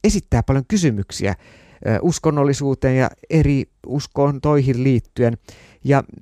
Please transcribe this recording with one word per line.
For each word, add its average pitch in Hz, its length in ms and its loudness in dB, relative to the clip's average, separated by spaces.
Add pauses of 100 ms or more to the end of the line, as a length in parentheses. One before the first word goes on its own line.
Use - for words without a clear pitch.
esittää 196 400 0
paljon 135 240 0
kysymyksiä, 107 680 -2 (520)
ö, 110 140 0
uskonnollisuuteen 143 960 0
ja 131 120 2 (200)
eri 143 400 2 (160)
uskontoihin 139 960 0
liittyen. 120 540 0 (460)
Ja 139 200 2 (180)